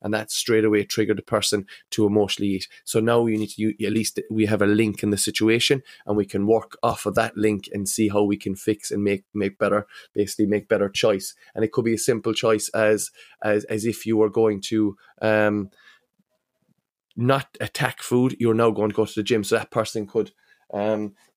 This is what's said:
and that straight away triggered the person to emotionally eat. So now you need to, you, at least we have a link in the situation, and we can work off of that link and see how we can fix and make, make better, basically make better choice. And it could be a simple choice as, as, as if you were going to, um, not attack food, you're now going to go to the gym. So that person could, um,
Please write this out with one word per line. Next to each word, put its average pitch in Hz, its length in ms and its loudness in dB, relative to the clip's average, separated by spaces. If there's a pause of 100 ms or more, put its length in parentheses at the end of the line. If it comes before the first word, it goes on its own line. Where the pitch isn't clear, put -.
and 104 120 -4
that 107 180 -6
straight 110 340 2
away 104 180 2
triggered 104 340 -2
the 101 60 -10
person 104 420 -2 (260)
to 110 140 2
emotionally 101 460 0
eat. 95 160 -6 (160)
So - 160 -2
now 117 260 2
you 110 120 0
need 107 140 -6
to, - 100 -10
you, 107 260 -2
at 101 60 -2
least 110 260 -4 (100)
we 110 160 0
have 104 160 0
a 101 60 4
link 104 340 2
in 104 80 0
the 101 80 2
situation, 117 640 2 (240)
and 104 120 -2
we 104 80 2
can 101 200 -2
work 110 380 2
off 117 220 -2
of - 100 -2
that 113 220 0
link 107 360 0
and 101 140 -6
see 107 220 0
how 104 140 2
we 101 140 2
can 98 180 -6
fix - 360 -4
and 101 120 -2
make, 101 200 0 (100)
make 101 240 -4
better, 104 300 0 (260)
basically 104 320 -2
make 101 220 0
better 101 220 2
choice. 101 440 0 (220)
And 107 80 -2
it 110 80 0
could 117 140 -2
be 113 100 2
a - 20 0
simple 113 360 -2
choice 110 360 0
as, 107 420 0 (300)
as, 104 240 0
as 110 200 -4
if 113 200 -4
you 110 120 0
were 107 120 4
going 107 320 2
to, 107 360 -2 (240)
um, 107 500 2 (1400)
not 127 440 0
attack 120 420 -4
food, 123 380 2
you're 117 140 2
now 113 180 4
going 104 180 0
to 101 60 -6
go 107 100 2
to - 100 -8
the 107 80 -2
gym. 107 200 0
So 113 140 0
that 104 140 -8
person 110 340 -4
could, 104 260 -2 (420)
um, 107 400 -2 (240)